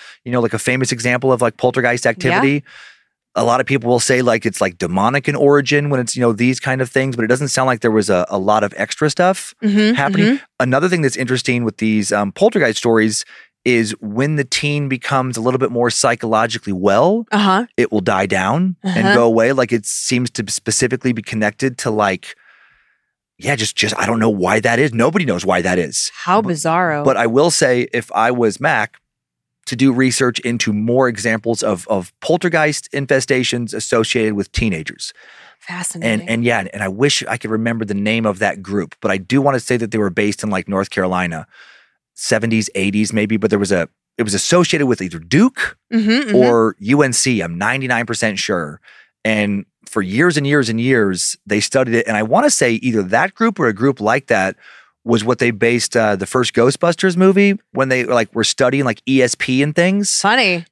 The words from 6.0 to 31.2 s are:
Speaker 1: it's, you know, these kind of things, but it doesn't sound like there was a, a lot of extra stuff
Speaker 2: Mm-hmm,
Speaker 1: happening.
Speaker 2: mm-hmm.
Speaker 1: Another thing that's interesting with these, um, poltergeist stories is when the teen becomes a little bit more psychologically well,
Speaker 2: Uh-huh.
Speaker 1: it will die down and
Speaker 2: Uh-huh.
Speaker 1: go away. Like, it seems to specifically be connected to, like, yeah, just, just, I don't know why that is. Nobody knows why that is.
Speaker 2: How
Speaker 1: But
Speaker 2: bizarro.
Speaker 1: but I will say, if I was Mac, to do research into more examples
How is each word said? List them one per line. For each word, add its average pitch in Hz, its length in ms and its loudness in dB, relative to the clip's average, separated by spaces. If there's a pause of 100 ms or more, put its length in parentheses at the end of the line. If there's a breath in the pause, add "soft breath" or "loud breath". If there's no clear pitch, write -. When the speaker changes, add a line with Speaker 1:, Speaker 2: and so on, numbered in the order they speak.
Speaker 1:
it's, 120 160 -6
you 127 60 0
know, 117 100 4
these 123 260 0
kind 131 220 -4
of 127 100 -2
things, 131 260 -2
but 117 80 -2
it 107 40 -2
doesn't 127 200 0
sound 131 180 0
like 123 140 0
there 117 100 2
was 107 180 2
a, 90 220 2
a 101 80 -2
lot 104 260 2
of 98 120 -4
extra 143 340 -2
stuff 185 520 0
Speaker 2:
Mm-hmm, 214 320 2
Speaker 1:
happening. 196 320 2 (100)
Speaker 2:
mm-hmm. - 80 -12 (140)
Speaker 1:
Another 131 300 2
thing 175 140 0
that's 131 140 0
interesting 123 480 -2
with 107 120 -4
these, 107 360 0
um, 101 200 0
poltergeist 165 460 2
stories 110 480 2 (380 loud breath)
is 117 360 2
when 123 340 -2
the 143 80 0
teen 147 460 -4
becomes 127 480 -2
a 113 40 -6
little 127 180 0
bit 120 120 0
more 120 180 0
psychologically 113 840 -2
well, 113 580 2
Speaker 2:
Uh-huh. 208 360 2 (100)
Speaker 1:
it - 160 0
will 214 80 0
die 104 260 0
down 113 560 0
and 175 240 0
Speaker 2:
Uh-huh. 98 80 4
Speaker 1:
go 120 80 4
away. 117 300 4
Like, 127 180 0
it 113 160 -2
seems - 440 -2
to 113 180 -6
specifically 123 640 -2
be 113 100 -4
connected 113 560 -4
to, 123 120 -4
like, 101 440 -2 (1040 soft breath)
yeah, 143 160 -2
just, 110 220 -4
just, 107 200 -2
I - 80 -2
don't 113 140 0
know 110 100 4
why 101 300 0
that 117 220 2
is. 143 120 2
Nobody 151 320 0
knows 92 220 -2
why 90 160 2
that 90 160 0
is. - 340 -4
Speaker 2:
How 190 300 0
Speaker 1:
But 185 120 -4
Speaker 2:
bizarro. 160 500 -2
Speaker 1:
but 135 120 2
I 117 120 2
will 127 240 4
say, 123 400 2
if 120 180 -4
I 113 220 2
was 117 280 0
Mac, 127 360 -2 (680)
to 123 100 -6
do 131 160 4
research 123 480 0
into 117 320 -2
more 120 360 2
examples 113 540 -4